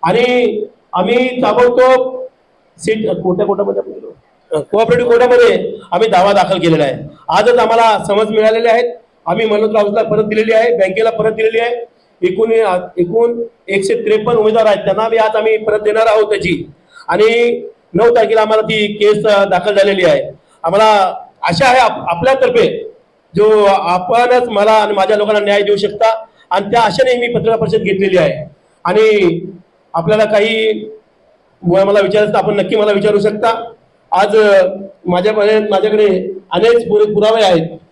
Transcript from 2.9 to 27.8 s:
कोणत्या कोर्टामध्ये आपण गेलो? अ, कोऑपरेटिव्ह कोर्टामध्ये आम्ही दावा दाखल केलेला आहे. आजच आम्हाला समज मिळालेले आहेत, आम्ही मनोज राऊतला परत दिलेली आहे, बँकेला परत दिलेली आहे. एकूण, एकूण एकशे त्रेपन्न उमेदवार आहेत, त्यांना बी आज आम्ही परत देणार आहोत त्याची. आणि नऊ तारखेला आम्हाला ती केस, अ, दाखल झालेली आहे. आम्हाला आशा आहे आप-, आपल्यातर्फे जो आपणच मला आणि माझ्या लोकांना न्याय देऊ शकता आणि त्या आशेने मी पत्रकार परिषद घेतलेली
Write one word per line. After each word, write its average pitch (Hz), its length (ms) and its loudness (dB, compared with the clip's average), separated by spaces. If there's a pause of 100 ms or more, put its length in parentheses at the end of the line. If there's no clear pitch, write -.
कोणत्या 185 360 -2
कोर्टामध्ये 196 360 -2
आपण 190 100 -12
गेलो? - 240 -18 (400)
अ, 151 40 -2
कोऑपरेटिव्ह 233 500 0
कोर्टामध्ये 240 680 2 (140)
आम्ही 208 160 0
दावा 190 240 2
दाखल 185 260 0
केलेला 160 260 2
आहे. - 320 -8 (120)
आजच 214 300 2
आम्हाला 226 460 2
समज 208 260 0
मिळालेले 220 380 2
आहेत, 233 260 0 (320)
आम्ही 214 200 -2
मनोज 214 280 0
राऊतला 208 280 -2
परत 214 220 -2
दिलेली 220 280 -2
आहे, 233 240 2
बँकेला 196 340 0
परत 220 220 -2
दिलेली 220 260 -2
आहे. 233 280 -4 (360)
एकूण, 190 300 0 (440)
एकूण 233 460 0 (260)
एकशे 196 260 -2
त्रेपन्न 214 440 -2
उमेदवार 220 280 2
आहेत, 202 120 2
त्यांना 196 300 -2
बी 226 80 -2
आज 220 200 0
आम्ही 220 200 0
परत 214 240 -2
देणार 214 260 0
आहोत 214 240 0
त्याची. 180 400 -4 (380)
आणि 233 540 0 (320)
नऊ 233 220 2
तारखेला 220 240 2
आम्हाला 214 220 0
ती 214 300 -2
केस, 208 340 0
अ, 202 180 2
दाखल 190 300 -2
झालेली 196 300 0
आहे. - 280 0 (300)
आम्हाला 202 520 2 (280)
आशा 175 240 0
आहे 254 120 4
आप-, 233 300 0
आपल्यातर्फे - 840 0 (440)
जो 214 320 4
आपणच 196 800 0
मला 214 220 0
आणि 214 240 2
माझ्या 202 220 0
लोकांना 208 240 0
न्याय 202 220 0
देऊ 208 140 0
शकता 220 480 -2 (260)
आणि 196 200 -2
त्या 233 100 2
आशेने 240 460 0
मी 240 80 -6
पत्रकार 226 240 0
परिषद 220 200 -2
घेतलेली 190 380 0